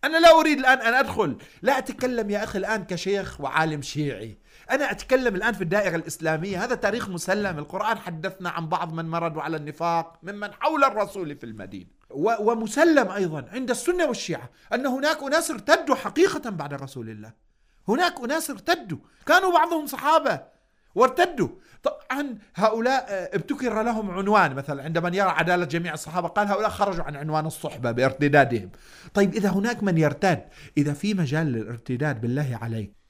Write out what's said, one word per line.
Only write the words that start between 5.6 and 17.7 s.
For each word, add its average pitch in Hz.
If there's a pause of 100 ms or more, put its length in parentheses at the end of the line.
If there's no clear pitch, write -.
الدائرة 185
الإسلامية. 170
هذا 247
تاريخ 220
مسلم، 185
القرآن 208
حدثنا 175
عن 165
بعض 165
من 165
مردوا 160
على 156
النفاق 160
ممن 202
حول 302
الرسول 196
في -
المدينة، 98 (200)
و-، 208
ومسلم 240
أيضًا 175
عند 247
السنة 349
والشيعة 185 (240)
أن 262
هناك 277
أناس 320
ارتدوا 294
حقيقة 294
بعد 147
رسول 127
الله. 107 (420)